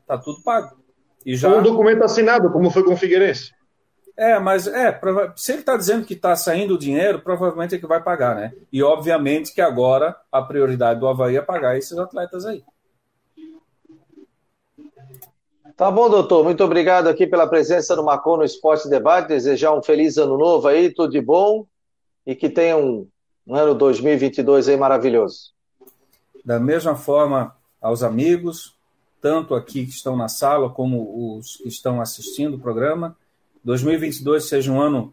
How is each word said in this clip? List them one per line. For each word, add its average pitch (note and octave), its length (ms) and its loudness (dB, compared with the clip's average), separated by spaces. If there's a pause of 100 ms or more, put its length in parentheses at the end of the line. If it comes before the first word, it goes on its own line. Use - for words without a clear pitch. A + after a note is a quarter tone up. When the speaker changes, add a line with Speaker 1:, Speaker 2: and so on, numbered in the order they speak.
Speaker 1:
tá C3 120 -4
tudo D3 260 -14
pago." A#3 340 -2 (480)
E B2+ 100 -4
já B2+ 120 0
Speaker 2:
Um G3+ 160 6
documento A3 400 4
assinado, A3 480 2
como F#3 180 2
foi F#3+ 140 2
com F3+ 100 4
o F3 40 0
Figueirense. F3+ 540 0 (640)
Speaker 1:
É, A3 240 2
mas F#3+ 280 0
é, A#3 240 0
prova-, F#3 440 -4
se - 180 -6
ele D4+ 100 -8
tá C4+ 120 0
dizendo A3 300 -2
que F#3 100 -10
tá F3 200 0
saindo F#3 400 -2
o - 20 -2
dinheiro, D#3+ 420 -2
provavelmente F3 560 -4
é F3 40 -8
que E3+ 80 -12
vai E3 140 0
pagar, C#3 340 -2
né? G#2+ 180 -8 (180)
E C3+ 120 0
obviamente D3+ 680 0
que - 80 -2
agora C3+ 540 2 (160)
a C3+ 100 0
prioridade B2+ 580 0
do C3 80 -2
Avaí B2+ 280 0
é C#3+ 60 0
pagar C3+ 360 -2
esses C#3 200 -8
atletas F3+ 480 -8
aí. G3+ 180 -10 (3000)
Speaker 3:
Tá F#3 140 0
bom, A3+ 180 4
doutor. F#3 360 4
Muito E3+ 200 2
obrigado F3 440 2
aqui D#3+ 180 2
pela E3+ 220 2
presença E3 480 0
no D#3+ 80 -2
Marcou D3+ 340 0
no D#3 60 0
Esporte D#3 440 0
Debate. D3+ 420 2
Desejar C#3+ 440 0
um C#3+ 80 0
feliz D3+ 360 0
ano C#3 200 0
novo D#3 300 2
aí, D#3+ 260 4
tudo D#3 180 -2
de C#3 80 -2
bom. G3 460 2 (600)
E C3 100 -8
que D#3 120 -4
tenha E3 300 2
um, B2 300 -2 (400)
um B2 80 -10
ano D3+ 180 2
dois B2 260 2
mil D3 140 2
e C#3+ 40 2
vinte C3 200 -2
e C#3 60 -2
dois C3+ 260 4
aí C#3 80 4
maravilhoso. A#2+ 760 0 (920)
Speaker 1:
Da A#2 140 -2
mesma D#3 360 0
forma C#3+ 600 0 (260)
aos A2+ 220 -2
amigos, E3 720 -2 (440)
tanto D3+ 360 -2
aqui B2+ 300 -6
que B2+ 60 -14
estão C3 240 -8
na A#2 120 -4
sala C#3 420 -2
como A#2 680 -6
os - 200 -18
que - 100 -16
estão B2 320 -6
assistindo B2+ 580 -8
o - 20 -16
programa. C#3+ 580 -4 (460)
Dois B2 180 -2
mil D3+ 120 0
e D#3+ 40 0
vinte D3+ 200 -8
e C3+ 60 -14
dois C#3+ 240 -2
seja C3+ 240 -2
um C3 80 0
ano C#3+ 340 -2